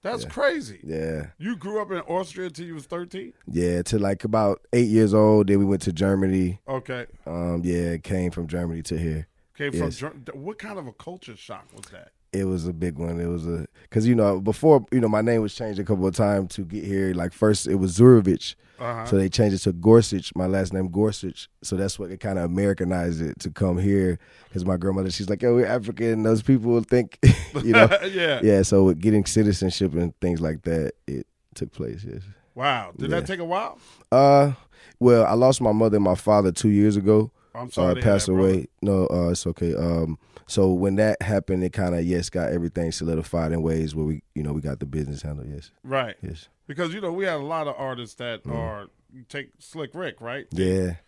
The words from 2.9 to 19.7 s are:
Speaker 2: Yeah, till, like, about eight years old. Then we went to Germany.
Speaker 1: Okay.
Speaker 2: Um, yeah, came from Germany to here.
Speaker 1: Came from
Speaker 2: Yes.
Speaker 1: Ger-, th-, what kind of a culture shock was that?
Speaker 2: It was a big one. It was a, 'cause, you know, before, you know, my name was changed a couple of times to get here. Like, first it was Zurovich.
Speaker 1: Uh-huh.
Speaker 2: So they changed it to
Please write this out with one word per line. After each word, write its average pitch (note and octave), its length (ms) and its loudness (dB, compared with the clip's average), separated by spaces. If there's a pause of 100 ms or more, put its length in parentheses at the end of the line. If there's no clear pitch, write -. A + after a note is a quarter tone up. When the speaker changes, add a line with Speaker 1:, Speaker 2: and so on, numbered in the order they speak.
Speaker 2:
Yeah, F2 320 -2
till, A2 180 -2
like, G2 240 -2
about G#2+ 360 0 (120)
eight A#2+ 160 2
years G#2+ 260 4
old. G#2+ 340 6
Then G2 100 4
we G2+ 60 4
went G2 180 0
to G2 100 -2
Germany. F#2+ 760 0
Speaker 1:
Okay. B2+ 380 -8 (200)
Speaker 2:
Um, F2 380 -4
yeah, F2 320 -2
came F2+ 340 -4
from E2+ 160 -8
Germany E2 360 -6
to D#2+ 160 -6
here. D#2 280 -4 (300)
Speaker 1:
Came C#3+ 160 -8
from D#3+ 80 -4
Speaker 2:
Yes. C#3 160 -4
Speaker 1:
Ger-, D3 140 -10
th-, C#3+ 260 -18
what F#3 220 -12
kind D#3 200 -14
of D3+ 80 -14
a A#2 60 -16
culture E3+ 440 -18
shock - 380 -18
was G#2+ 160 -20
that? F2+ 200 -20 (220)
Speaker 2:
It G2 120 -2
was F2+ 220 -2
a F2+ 60 -4
big E2 260 -6
one. E2+ 200 -6
It E2+ 100 -4
was E2+ 180 -4
a, E2 200 -6 (240)
'cause, A2 160 0
you B2 80 6
know, G2+ 260 2
before, A#2 520 4
you B2+ 80 2
know, A2+ 80 2
my G#2+ 140 0
name A#2 180 2
was G#2 140 -4
changed G#2 260 -8
a G2 40 -4
couple F#2+ 220 0
of F#2 80 0
times G2+ 420 0
to G#2 80 -8
get F2+ 200 -10
here. F#2+ 300 -2
Like, F2 180 -4
first G#2+ 340 2
it F#2 100 0
was F#2 200 0
Zurovich. A2 600 6 (220)
Speaker 1:
Uh-huh. A#2 280 -8
Speaker 2:
So A2 100 0
they F#2+ 140 2
changed G#2 240 2
it F#2+ 60 -2
to G2 120 -2